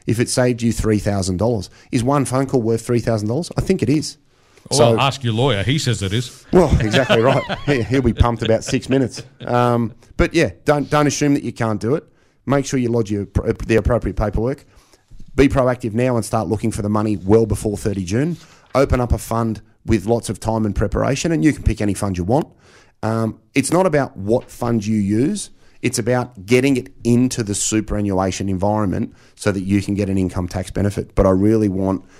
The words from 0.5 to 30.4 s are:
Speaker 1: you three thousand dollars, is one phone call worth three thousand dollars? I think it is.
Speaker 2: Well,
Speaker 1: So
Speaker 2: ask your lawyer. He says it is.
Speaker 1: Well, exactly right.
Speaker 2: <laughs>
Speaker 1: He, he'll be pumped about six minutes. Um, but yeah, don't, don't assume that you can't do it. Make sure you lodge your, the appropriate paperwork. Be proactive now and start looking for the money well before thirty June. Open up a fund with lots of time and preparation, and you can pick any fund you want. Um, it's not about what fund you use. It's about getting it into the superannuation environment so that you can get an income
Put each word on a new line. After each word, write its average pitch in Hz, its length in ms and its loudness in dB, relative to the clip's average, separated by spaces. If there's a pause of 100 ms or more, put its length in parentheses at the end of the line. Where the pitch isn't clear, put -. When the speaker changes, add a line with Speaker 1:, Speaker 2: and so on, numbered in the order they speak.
Speaker 1:
you 117 100 2
three 107 260 0
thousand 95 380 -2
dollars, 104 340 -2 (220)
is 120 100 0
one 135 220 2
phone 131 220 -2
call 135 140 0
worth 113 240 -2
three 120 140 0
thousand 107 300 -2
dollars? 143 280 -6
I - 40 -2
think 190 240 0
it - 40 -2
is. 147 280 -2 (520)
Speaker 2:
Well, 135 100 0
Speaker 1:
So 117 200 6
Speaker 2:
ask 135 240 0
your 117 100 -2
lawyer. 110 300 0
He 131 160 0
says 120 240 -2
it 92 100 -4
is. - 400 -6
Speaker 1:
Well, 170 280 6
exactly 113 400 2
right. 123 220 4 (180)
Speaker 2:
<laughs> - 60 -8
Speaker 1:
He, 139 160 2
he'll 131 200 0
be 120 100 2
pumped 117 300 2
about 113 220 0
six - 240 -4
minutes. 131 340 0 (240)
Um, 120 480 2 (220)
but 170 180 0
yeah, 151 160 2 (140)
don't, 147 260 2
don't 147 160 4
assume 143 280 2
that - 100 -2
you 117 80 -6
can't 110 280 -2
do 117 140 -2
it. 170 100 -6 (420)
Make 135 200 0
sure 135 140 -2
you 120 80 -2
lodge 113 240 -2
your, 101 140 -4 (400)
the 113 100 2
appropriate 107 400 0
paperwork. 110 480 -4 (720)
Be 135 120 6
proactive 123 460 0
now 123 220 2
and 107 80 -2
start 107 240 -2
looking 107 240 -2
for 117 100 -6
the 110 60 -4
money 107 280 0
well 107 300 4
before 104 300 -2
thirty 98 280 -4
June. 135 340 -2 (360)
Open 131 260 2
up 120 120 0
a 117 60 0
fund 113 420 -2 (260)
with 95 200 2
lots 117 220 0
of 104 120 -6
time 110 260 -2
and 101 80 -2
preparation, 110 560 -2
and 156 140 0
you 151 80 4
can - 100 -6
pick - 180 0
any 104 140 0
fund 98 240 -4
you 87 60 -2
want. 127 240 0 (560)
Um, 110 340 -2 (160)
it's 135 160 0
not 180 160 4
about 147 300 0
what 101 340 -2
fund 117 340 -2
you 110 120 0
use. 113 540 0 (320)
It's 123 160 -2
about 120 480 -2
getting 127 300 4
it - 160 -8 (100)
into 120 400 2
the 101 140 -4
superannuation 101 920 -2
environment 101 640 -2 (220)
so - 160 -2
that 95 120 -2
you 98 200 2
can 101 120 -2
get 98 140 -2
an 98 80 -2
income 92 300 -2